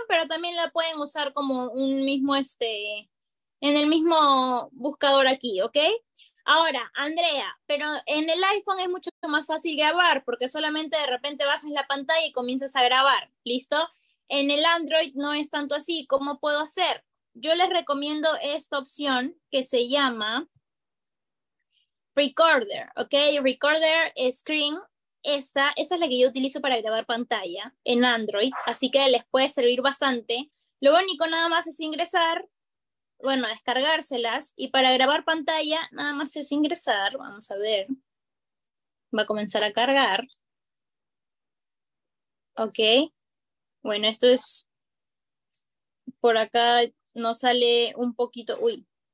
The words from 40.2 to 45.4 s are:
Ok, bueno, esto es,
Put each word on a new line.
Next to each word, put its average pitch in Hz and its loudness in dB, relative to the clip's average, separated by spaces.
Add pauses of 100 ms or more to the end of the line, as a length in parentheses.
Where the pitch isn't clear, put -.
Ok, 226 2 (680)
bueno, 214 -2
esto 220 2
es, - 2 (1500)